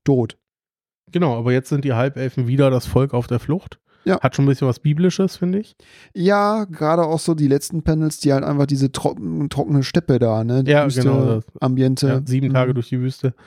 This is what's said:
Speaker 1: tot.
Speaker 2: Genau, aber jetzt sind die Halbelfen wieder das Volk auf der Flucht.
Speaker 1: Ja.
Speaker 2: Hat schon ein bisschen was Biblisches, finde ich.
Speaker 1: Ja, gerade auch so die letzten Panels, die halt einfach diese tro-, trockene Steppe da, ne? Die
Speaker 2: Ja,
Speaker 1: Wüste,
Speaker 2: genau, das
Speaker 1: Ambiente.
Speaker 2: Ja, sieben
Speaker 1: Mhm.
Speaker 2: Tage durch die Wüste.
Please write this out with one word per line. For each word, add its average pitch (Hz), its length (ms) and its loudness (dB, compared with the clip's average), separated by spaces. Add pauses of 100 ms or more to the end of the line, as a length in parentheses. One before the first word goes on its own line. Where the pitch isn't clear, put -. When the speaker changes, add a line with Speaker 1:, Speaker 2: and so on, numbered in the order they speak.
Speaker 1:
tot. 123 360 0 (760)
Speaker 2:
Genau, 156 260 0
aber 120 140 0
jetzt 131 160 0
sind 139 160 -2
die 139 80 0
Halbelfen 131 560 -2
wieder 135 200 4
das 127 180 0
Volk 135 280 0
auf 123 140 -2
der 123 100 -2
Flucht. - 400 -6 (260)
Speaker 1:
Ja. 185 160 2
Speaker 2:
Hat - 140 0
schon 139 100 2
ein 139 40 4
bisschen 139 180 0
was 127 140 -2
Biblisches, 180 560 0
finde 185 240 -4
ich. - 160 -14 (380)
Speaker 1:
Ja, 202 500 2
gerade 165 400 0
auch 156 160 -2
so 170 160 0
die 151 100 2
letzten 143 380 0
Panels, 156 340 0
die 143 140 2
halt 135 100 2
einfach 143 240 0
diese 139 240 0
tro-, - 240 -4 (340)
trockene 139 360 0
Steppe 135 340 0
da, 113 240 0
ne? 123 220 0
Die 143 80 2
Speaker 2:
Ja, 147 120 4
Speaker 1:
Wüste, 131 180 -2
Speaker 2:
genau, 135 220 2 (120)
das 110 80 -6 (160)
Speaker 1:
Ambiente. 131 480 0
Speaker 2:
Ja, 131 160 2
sieben 131 240 0
Speaker 1:
Mhm. 131 60 0
Speaker 2:
Tage 131 200 2
durch 120 140 -4
die 127 120 -4
Wüste. 131 340 -4 (120)